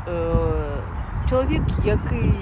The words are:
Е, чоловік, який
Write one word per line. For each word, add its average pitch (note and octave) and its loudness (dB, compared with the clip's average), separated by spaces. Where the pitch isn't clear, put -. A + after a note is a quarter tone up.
Е, E3 0
чоловік, C4+ 2
який G#3+ 2